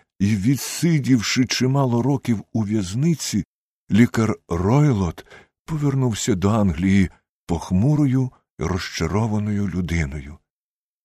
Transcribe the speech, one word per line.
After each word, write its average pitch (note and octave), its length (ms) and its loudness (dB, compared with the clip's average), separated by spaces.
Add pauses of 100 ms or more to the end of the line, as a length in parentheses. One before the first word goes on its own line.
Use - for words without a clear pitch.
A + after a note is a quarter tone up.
(180)
і G#2 180 2
відсидівши B2+ 1080 0
чимало C3 560 0
років B2 500 -2
у A2 100 0
в'язниці, G#2+ 840 -2 (460)
лікар A2 460 2 (120)
Ройлот G2 800 2 (380)
повернувся C3+ 680 -2
до F#2+ 160 0
Англії F#2+ 600 2 (360)
похмурою, C3 840 0 (280)
розчарованою G2+ 1080 -2
людиною. D2+ 720 -4 (680)